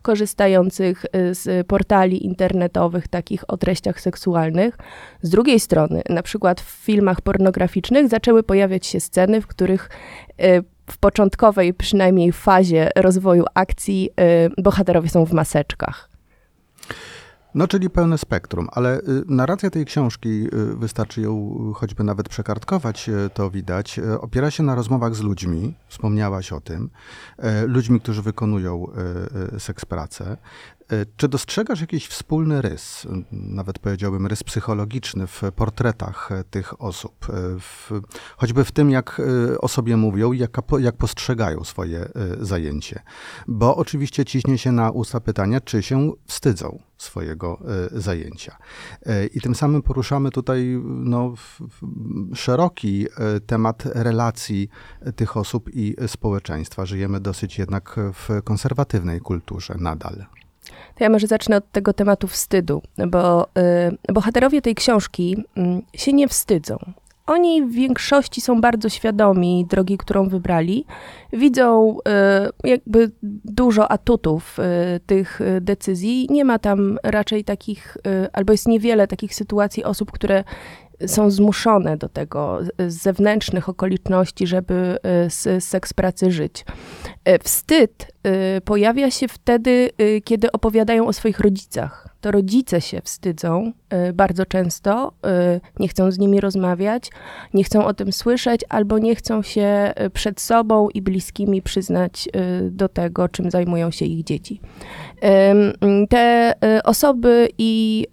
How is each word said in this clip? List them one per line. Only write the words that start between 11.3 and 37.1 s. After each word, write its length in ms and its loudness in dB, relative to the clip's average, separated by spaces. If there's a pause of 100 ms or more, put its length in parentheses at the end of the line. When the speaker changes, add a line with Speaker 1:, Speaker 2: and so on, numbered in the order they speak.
Speaker 1:
przynajmniej 580 4
fazie 640 4
rozwoju 580 4
akcji, 560 -2 (480)
y, 40 -2
bohaterowie 480 2
są 160 4
w 80 -2
maseczkach. 760 -2 (1500)
Speaker 2:
No, 120 2
czyli 220 0
pełne 280 2
spektrum, 540 -4
ale, 280 0
y, 40 -8 (240)
narracja 420 0
tej 160 -4
książki, 440 -2
y, 460 -2
wystarczy 460 -6
ją, 360 -4 (140)
y, 20 -6
choćby 300 -6
nawet 260 -4
przekartkować, 800 -6
y, 240 -2
to 160 -4
widać, 500 -6
y, 220 -4
opiera 300 -2
się 120 -2
na 120 0
rozmowach 400 -2
z 60 -6
ludźmi, 520 -4 (140)
wspomniałaś 680 -4
o 80 -10
tym, 280 -10 (500)
y, 280 -2
ludźmi, 320 2
którzy 220 -4
wykonują, 640 -4 (680)
y, 20 -10
y, 40 -10
seks 260 -12
pracę. 520 -10 (560)
Y, 120 -2 (120)
czy 100 0
dostrzegasz 540 -4
jakiś 260 -6
wspólny 540 -4
rys, 440 -8
y, 40 -12 (220)
nawet 480 -10
powiedziałbym 480 -4
rys 160 -6
psychologiczny 840 -6
w 140 -16 (140)
portretach, 760 -4
y, 120 -6
tych 380 -10
osób, 480 -12